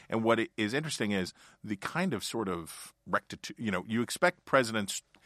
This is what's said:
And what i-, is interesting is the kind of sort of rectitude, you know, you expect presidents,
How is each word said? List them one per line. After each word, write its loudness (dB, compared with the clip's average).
And 0
what 6
i-, 2
is 0
interesting -2
is 0
the -4
kind -2
of -2
sort -2
of -6
rectitude, -4
you -2
know, 0
you 0
expect 0
presidents, 2